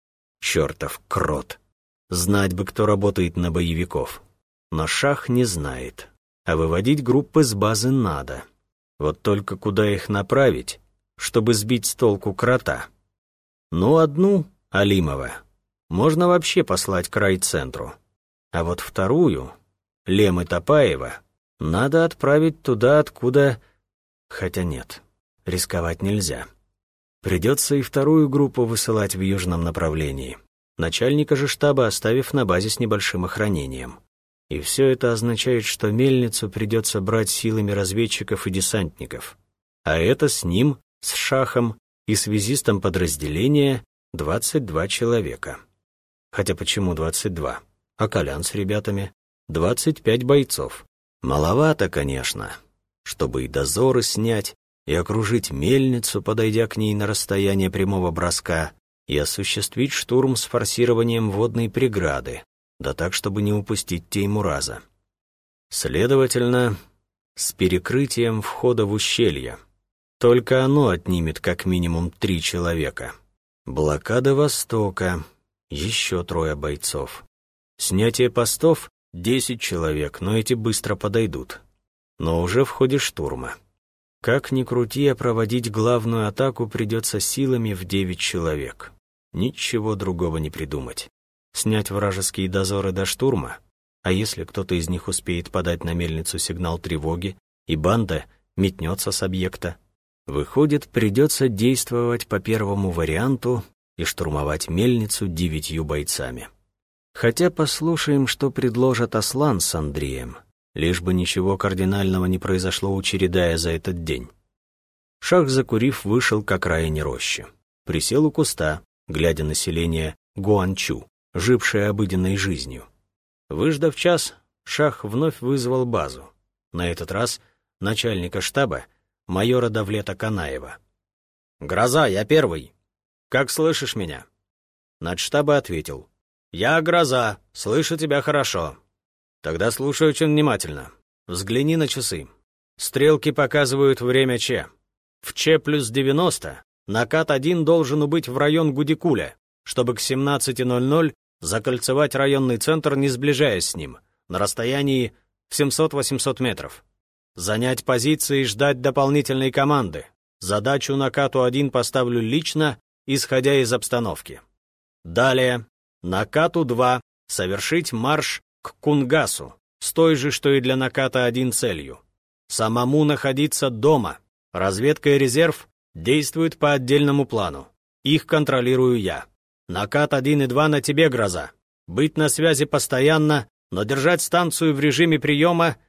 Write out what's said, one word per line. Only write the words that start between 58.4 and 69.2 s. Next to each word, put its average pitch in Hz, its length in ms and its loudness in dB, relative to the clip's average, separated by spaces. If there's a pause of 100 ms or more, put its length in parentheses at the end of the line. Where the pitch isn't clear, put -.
и 71 120 -4
осуществить 101 720 -2
штурм 131 440 0
с - 100 -4
форсированием 117 840 0
водной 113 400 0
преграды, 85 760 -2 (360)
да 69 140 -4
так, 85 200 -4
чтобы 104 280 -4
не 104 120 0
упустить 101 560 -4
Теймураза. 95 720 -2 (880)
Следовательно, 123 1080 2 (580)
с - 180 -6
перекрытием 113 880 0
входа 117 440 0
в 101 80 -2
ущелье. 73 640 0 (600)